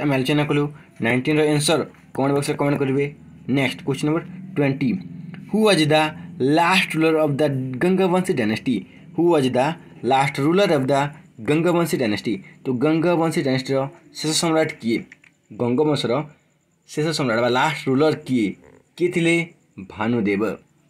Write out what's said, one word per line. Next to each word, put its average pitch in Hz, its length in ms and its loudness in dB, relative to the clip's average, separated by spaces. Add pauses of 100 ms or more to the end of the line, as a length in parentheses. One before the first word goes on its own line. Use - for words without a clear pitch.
ଆମେ 147 140 0
ଆଲୋଚନା 147 320 0
କଲୁ। 147 140 2 (420)
ନାଇଣ୍ଟିନ୍ର 127 360 2 (120)
ଆନ୍ସର 147 260 2 (360)
କମେଣ୍ଟ 139 200 0
ବକ୍ସରେ 143 260 -2
କମେଣ୍ଟ 143 200 0
କରିବେ। 139 240 0 (520)
ନେକ୍ସଟ 131 300 0
କ୍ୱେଶ୍ଚିନ୍ 139 220 -2
ନମ୍ବର 160 140 0 (320)
ଟ୍ୱେଣ୍ଟି, 135 340 0 (640)
ହୁ 202 60 -2 (100)
ୱାଜ୍ 160 260 4
ଦ - 20 6 (640)
ଲାଷ୍ଟ 185 380 2
ରୁଲର 160 200 2 (100)
ଅଫ୍ 147 140 0
ଦ 151 40 2 (380)
ଗଙ୍ଗବଂଶୀ 185 580 2
ଡାଇନେଷ୍ଟି? 110 360 -2 (400)
ହୁ 160 80 0 (100)
ୱାଜ୍ 135 240 4
ଦ - 20 2 (520)
ଲାଷ୍ଟ 139 240 2 (100)
ରୁଲର 185 340 4
ଅଫ୍ 131 120 -2
ଦ - 20 2 (540)
ଗଙ୍ଗବଂଶୀ 170 540 2
ଡାଇନେଷ୍ଟି? 104 320 -2 (300)
ତ - 20 -10 (180)
ଗଙ୍ଗବଂଶୀ 160 600 0
ଡାଇନେଷ୍ଟିର 131 340 0 (380)
ଶେଷ 151 140 -4 (120)
ସମ୍ରାଟ 160 280 2 (100)
କିଏ? 113 180 0 (520)
ଗଙ୍ଗବଂଶର 123 640 0 (720)
ଶେଷ 151 200 -4
ସମ୍ରାଟ 135 320 0
ବା 120 100 2
ଲାଷ୍ଟ 143 380 0
ରୁଲର 143 280 2
କିଏ? 120 320 0 (500)
କିଏ 170 140 0
ଥିଲେ? 170 220 2 (460)
ଭାନୁଦେବ। 104 640 -2 (460)